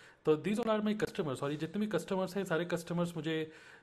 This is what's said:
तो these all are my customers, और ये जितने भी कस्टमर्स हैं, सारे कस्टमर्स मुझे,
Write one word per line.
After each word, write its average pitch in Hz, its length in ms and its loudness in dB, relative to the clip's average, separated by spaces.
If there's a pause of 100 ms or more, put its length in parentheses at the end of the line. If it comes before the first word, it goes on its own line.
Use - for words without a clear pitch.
(260)
तो 156 120 6
these 185 200 0
all 220 220 2
are 214 80 0
my 214 180 2
customers, 143 380 -2
और 143 80 0
ये 151 60 -2
जितने 160 220 -4
भी 214 80 2
कस्टमर्स 185 500 0
हैं, 190 80 0
सारे 175 200 0
कस्टमर्स 170 500 -2
मुझे, 156 360 -2 (320)